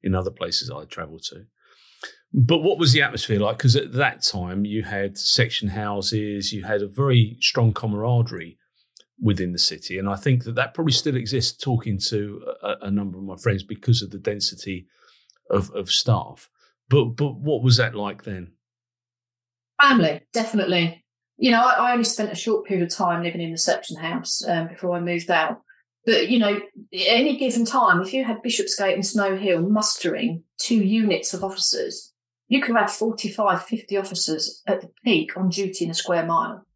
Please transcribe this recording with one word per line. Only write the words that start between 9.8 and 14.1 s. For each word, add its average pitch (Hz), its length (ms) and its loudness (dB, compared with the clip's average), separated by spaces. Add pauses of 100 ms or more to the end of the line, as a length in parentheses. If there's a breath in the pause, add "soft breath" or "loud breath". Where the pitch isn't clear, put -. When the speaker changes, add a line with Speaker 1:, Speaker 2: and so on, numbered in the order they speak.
Speaker 1:
And 95 100 -4
I 101 80 -2
think 123 280 2
that 113 100 -8
that 127 220 -2
probably 160 180 0
still 143 220 0
exists, 120 420 -2
talking 117 400 -2 (120)
to 104 300 -4 (220)
a, 101 220 -4
a 98 80 -4
number 101 260 -2
of 98 60 -10
my 95 120 -10
friends, 98 280 -2
because 117 400 0
of 98 80 -12